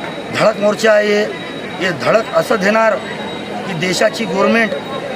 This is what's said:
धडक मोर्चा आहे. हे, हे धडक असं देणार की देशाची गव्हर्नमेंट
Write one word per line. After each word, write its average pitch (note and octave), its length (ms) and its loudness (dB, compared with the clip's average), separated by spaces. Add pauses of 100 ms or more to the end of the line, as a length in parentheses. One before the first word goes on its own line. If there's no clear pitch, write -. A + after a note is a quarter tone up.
(400)
धडक G3+ 200 2
मोर्चा G#3 320 2
आहे. G#3 160 4
हे, G#3 160 2 (560)
हे F3+ 120 0 (140)
धडक G3+ 300 2
असं E3 200 2
देणार G#3+ 400 4 (720)
की F#3+ 120 -6
देशाची G#3 460 0
गव्हर्नमेंट G3+ 460 2 (440)